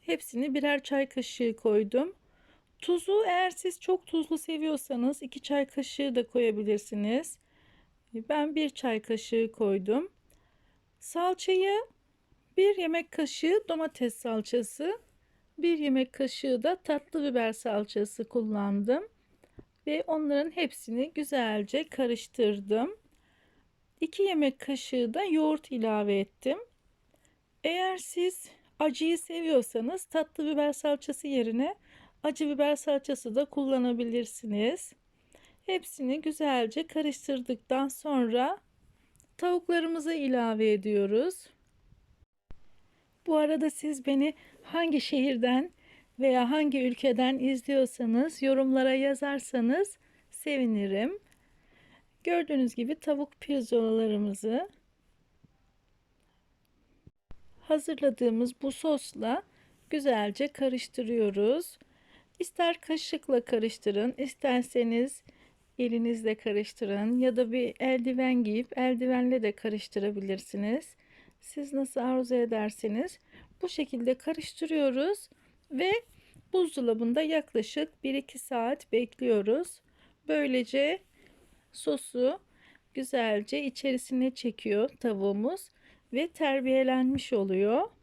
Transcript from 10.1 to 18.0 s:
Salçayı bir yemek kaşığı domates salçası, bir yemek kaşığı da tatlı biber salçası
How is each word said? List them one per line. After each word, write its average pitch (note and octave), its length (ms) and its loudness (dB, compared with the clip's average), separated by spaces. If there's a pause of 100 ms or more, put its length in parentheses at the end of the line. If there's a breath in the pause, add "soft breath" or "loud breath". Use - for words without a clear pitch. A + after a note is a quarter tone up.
Salçayı F#4 840 2 (760)
bir G4 200 6
yemek E4+ 340 -2
kaşığı E4 580 0
domates D#4 460 -2
salçası, A#3+ 840 -2 (600)
bir E4 200 2
yemek C4 340 2
kaşığı B3+ 500 -2
da F4 140 2
tatlı D4 480 -4
biber A#3 280 2
salçası G#3 760 -2